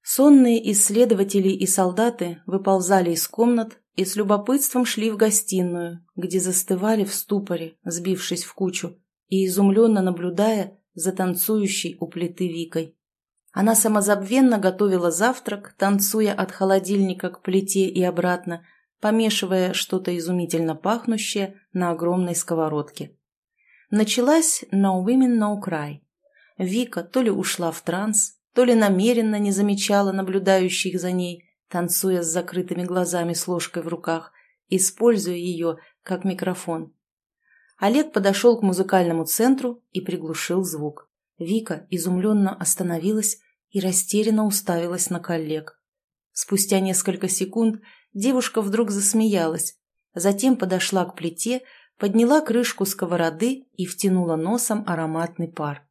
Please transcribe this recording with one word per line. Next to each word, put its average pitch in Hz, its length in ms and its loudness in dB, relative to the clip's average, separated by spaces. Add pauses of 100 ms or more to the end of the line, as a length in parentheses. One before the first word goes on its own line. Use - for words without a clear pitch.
Сонные 247 680 6
исследователи 202 760 4
и 190 180 0
солдаты 180 760 0
выползали 190 680 2
из 165 160 -2
комнат 233 540 0 (140)
и 185 100 0
с 190 100 -8
любопытством 214 720 0
шли 220 260 -2
в 208 60 -6
гостиную, 175 880 -2 (100)
где 180 240 -2
застывали 190 640 0
в 196 100 -4
ступоре, 175 720 -6
сбившись 180 640 -6
в - 80 -18
кучу, 180 440 -6 (300)
и 190 180 0
изумлённо 196 560 4
наблюдая 185 760 -2 (140)
за 175 180 -4
танцующей 190 880 -2
у 165 80 -6
плиты 175 400 -6
Викой. 165 480 -6 (560)
Она 214 240 2
самозабвенно 208 800 4
готовила 185 540 2
завтрак, 208 680 -2
танцуя 202 560 2
от 190 200 -4
холодильника 190 760 0
к - 120 -14
плите 190 480 0
и 180 140 0
обратно, 175 600 -2 (360)
помешивая 208 720 0
что-то 185 440 -4
изумительно 165 580 -2
пахнущее 214 840 -4 (140)
на 180 180 0
огромной 175 440 0
сковородке. 156 800 -4 (720)
Началась 247 840 2
"No 190 320 2
Women, 247 340 4
No 208 260 -2
Cry". 147 360 -6 (580)
Вика 196 460 -4
то 262 180 -2
ли 226 80 2
ушла 185 420 -2
в - 100 -14
транс, 202 580 -2 (140)
то 247 100 4
ли 240 100 6
намеренно 214 640 4
не 202 140 0
замечала 202 600 2
наблюдающих 185 880 0
за 180 120 -4
ней, 175 340 -4 (240)
танцуя 180 540 -2
с 165 40 -4
закрытыми 180 560 -4
глазами 175 500 -2
с - 140 -6
ложкой 175 360 -6
в 165 40 -8
руках, 165 440 -6 (360)
используя 190 680 2
её 170 420 -4 (240)
как 190 240 -6
микрофон. 180 680 -4 (840)
Олег 269 340 2
подошёл 208 480 4
к 220 40 0
музыкальному 180 640 2
центру 254 640 0
и 190 100 -6
приглушил 175 600 -4
звук. 151 460 -8 (280)
Вика 180 540 -4
изумлённо 185 640 0
остановилась 180 840 -2 (320)
и 202 100 -4
растерянно 208 640 0
уставилась 175 680 -4
на 170 80 -4
коллег. 156 580 -6 (640)
Спустя 196 420 0
несколько 185 480 -2
секунд – 220 520 -2 (320)
девушка 240 480 0
вдруг 208 300 0
засмеялась, 202 840 0 (380)
затем 202 420 2
подошла 185 480 -2
к 180 120 -8
плите, 196 480 -6 (340)
подняла 233 440 4
крышку 226 440 -2
сковороды 175 880 -2
и 180 140 -6
втянула 180 480 0
носом 208 500 -2
ароматный 165 640 -4
пар. 147 440 -8